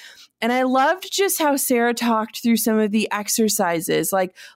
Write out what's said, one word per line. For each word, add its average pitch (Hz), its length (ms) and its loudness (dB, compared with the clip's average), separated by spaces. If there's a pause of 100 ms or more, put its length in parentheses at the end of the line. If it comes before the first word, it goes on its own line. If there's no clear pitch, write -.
(400)
And 226 140 0
I 254 100 2
loved 277 480 0
just 381 280 0
how 294 160 2
Sarah 240 400 0
talked 233 480 -2
through 233 140 4
some 220 200 0
of 214 140 2
the 214 200 0
exercises, 175 1040 -2
like 185 220 0 (200)